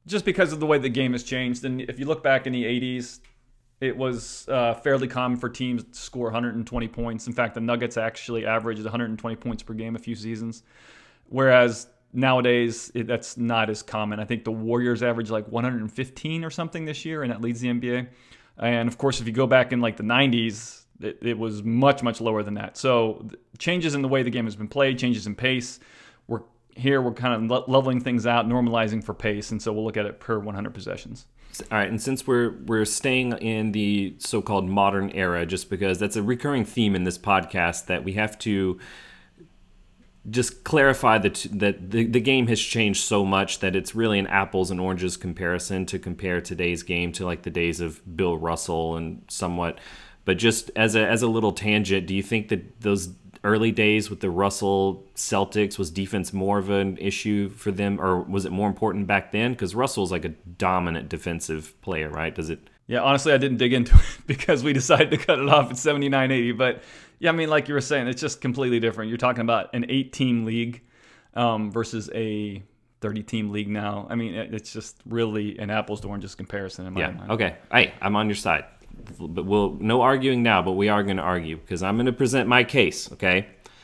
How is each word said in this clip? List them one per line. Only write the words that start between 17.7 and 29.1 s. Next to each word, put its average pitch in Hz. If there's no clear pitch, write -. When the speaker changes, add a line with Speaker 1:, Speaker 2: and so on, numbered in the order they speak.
Speaker 1:
B 123
A. 123
And 117
of 117
course, 135
if 113
you 113
go 131
back 127
in, 123
like, 113
the 110
nineties, 117
it, -
it 117
was 107
much, 127
much 120
lower 110
than 104
that. 104
So 117
th-, -
changes 170
in 143
the 135
way 131
the 120
game 117
has 107
been 104
played, 135
changes 120
in 104
pace. 127
We're 113
here, 135
we're 123
kind 123
of 113
le-, 123
leveling 131
things 120
out, 120
normalizing 117
for 104